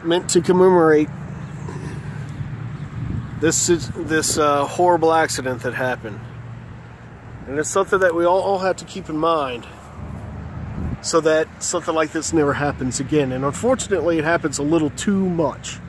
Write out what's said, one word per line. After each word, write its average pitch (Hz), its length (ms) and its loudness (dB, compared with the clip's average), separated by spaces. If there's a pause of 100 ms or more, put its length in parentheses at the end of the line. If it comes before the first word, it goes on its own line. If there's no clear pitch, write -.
meant 175 280 0
to 175 100 6
commemorate 170 680 6 (2250)
this, - 280 2
this, 160 720 0
uh, 143 280 4
horrible 165 460 4
accident 143 520 0
that 123 100 -4
happened. 120 460 -4 (1300)
And 135 100 -4
it's 151 120 -2
something 196 300 2
that 185 140 4
we 170 120 2
all, 180 160 4
all 190 180 0
have 185 180 0
to 170 80 -12
keep 175 240 -12
in 156 80 -4
mind 151 480 0 (1400)
so 165 200 2
that 156 260 2 (160)
something 165 320 -2
like 160 160 0
this 160 220 -4
never 143 200 4
happens 131 460 -2
again. 135 320 2
And 131 140 -2
unfortunately, 170 760 0
it 147 40 0
happens 160 340 0
a 143 60 -2
little 156 280 2
too 190 380 0
much. 165 600 -2